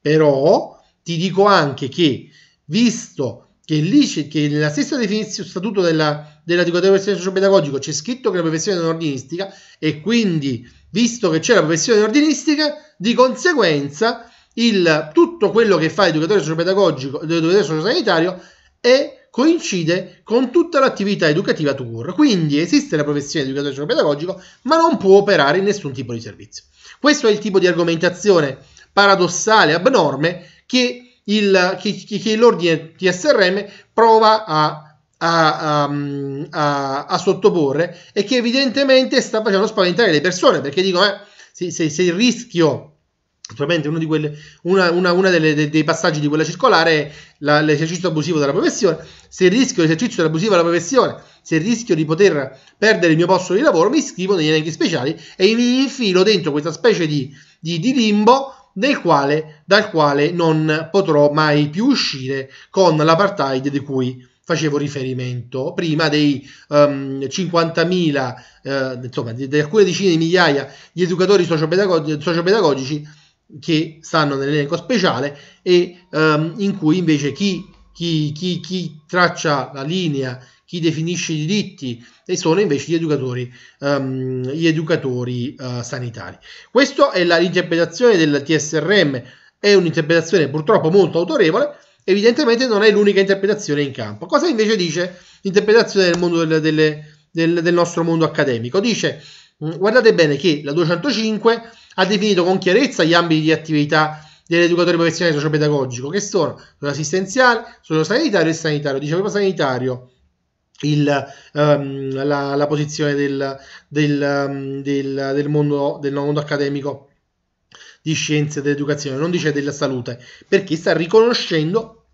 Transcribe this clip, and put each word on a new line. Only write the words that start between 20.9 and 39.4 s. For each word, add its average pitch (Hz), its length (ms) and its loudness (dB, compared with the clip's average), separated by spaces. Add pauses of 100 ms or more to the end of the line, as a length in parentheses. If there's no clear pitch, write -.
educativa 151 460 0
tout 123 180 -8
court. 117 240 -10
Quindi 175 460 2
esiste 262 360 0
la 151 60 0
professione 143 440 -4
di 135 40 -6
educatore 143 240 -4
sociopedagogico, 165 680 -2 (220)
ma 302 120 0
non 330 220 2
può 190 180 6
operare 180 400 4
in 196 80 0
nessun 196 280 -4
tipo 120 200 -10
di 117 80 -8
servizio. 101 440 -20 (360)
Questo 285 280 2
è - 20 4
il 208 80 2
tipo 202 200 0
di 175 80 2
argomentazione 170 920 0 (340)
paradossale, 196 800 4
abnorme, 170 760 0 (180)
che 247 420 -2 (180)
il, 190 540 2
che, 196 260 -6
che, 208 120 -6
che 220 180 -2
l'ordine 170 560 2
T 180 160 -2
S 180 240 0
R 196 180 4
M 202 140 -4 (300)
prova 220 500 4
a, 156 540 -2 (180)
a, 165 420 0
a, 147 320 0 (600)
a, 143 560 -4
a 185 120 -4
sottoporre 175 800 0 (160)
e 202 120 -2
che 254 120 0
evidentemente 262 840 2
sta 220 200 -4